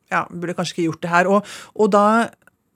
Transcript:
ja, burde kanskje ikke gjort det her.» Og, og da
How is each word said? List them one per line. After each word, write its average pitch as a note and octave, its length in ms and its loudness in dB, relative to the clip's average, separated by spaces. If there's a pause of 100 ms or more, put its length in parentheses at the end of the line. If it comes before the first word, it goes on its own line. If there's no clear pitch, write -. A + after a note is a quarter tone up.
(100)
ja, F#3 160 -2
burde F3 320 -8
kanskje F3 160 -6
ikke E3+ 140 -2
gjort - 160 -8
det E3+ 80 -6
her.» F3+ 180 2
Og, G3+ 220 0 (260)
og G#3 160 2
da G3+ 120 4 (680)